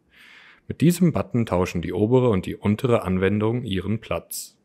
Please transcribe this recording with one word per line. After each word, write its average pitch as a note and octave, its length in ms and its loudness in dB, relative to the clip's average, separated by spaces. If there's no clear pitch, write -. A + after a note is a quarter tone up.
Mit - 100 -10
diesem E3+ 320 4
Button A2 340 -2
tauschen F2+ 360 0
die E2+ 100 -8
obere A#2 380 2
und F#2 160 0
die D2 100 -8
untere G#2+ 480 0
Anwendung G#2 600 0
ihren G2 360 -4
Platz. - 640 -10